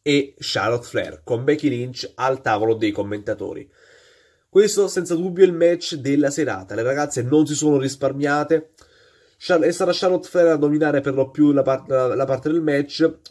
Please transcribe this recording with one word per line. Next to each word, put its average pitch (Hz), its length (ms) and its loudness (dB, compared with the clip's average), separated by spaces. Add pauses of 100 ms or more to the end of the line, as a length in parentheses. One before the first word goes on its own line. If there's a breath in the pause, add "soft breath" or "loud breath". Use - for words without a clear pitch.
e 143 380 0
Charlotte 113 480 -4
Flair, 87 360 -8
con 120 200 -4
Becky 147 260 0
Lynch 123 460 -8
al 131 260 -2
tavolo 113 320 0
dei 110 180 -2
commentatori. 104 800 -8 (800 soft breath)
Questo 202 380 4
senza 175 260 -4
dubbio 175 300 2
è 185 40 10
il 180 60 -2
match 170 440 2
della 143 340 0
serata, 104 420 -6
le 110 80 -4
ragazze 139 400 -2
non 147 240 2
si 147 80 -4
sono 147 240 2
risparmiate, 143 960 -2 (680 soft breath)
Char-, 170 260 0
e 175 80 2
sarà 180 220 -2
Charlotte 180 340 0
Flair 175 200 4
a 160 80 4
dominare 147 460 2
per 139 120 -4
lo 135 160 0
più 147 220 4
la 139 100 4
par-, 131 260 -2
la, 127 280 0
la 131 100 0
parte 131 260 -2
del 170 100 0
match, 151 580 0 (120)